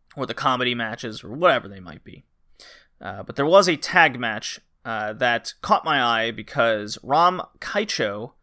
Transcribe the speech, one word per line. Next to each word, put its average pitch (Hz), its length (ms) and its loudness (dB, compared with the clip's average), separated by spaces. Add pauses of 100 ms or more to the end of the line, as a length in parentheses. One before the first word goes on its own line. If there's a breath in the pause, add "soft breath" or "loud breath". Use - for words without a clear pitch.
(160)
or 135 120 -6
the 117 80 -8
comedy 123 400 0
matches 113 480 -8
or 98 80 -14
whatever 139 360 2
they 98 120 -18
might 82 240 -18
be. - 220 -20 (760 loud breath)
Uh, 98 240 -10
but - 140 -12
there 143 80 2
was 180 220 8
a 170 80 2
tag 151 440 4
match 113 400 -6 (260)
uh, 107 280 -6
that 117 480 -2
caught - 240 0
my 147 160 2
eye 113 300 2
because 110 720 0
Ram 170 380 2 (180)
Kaicho 120 840 -4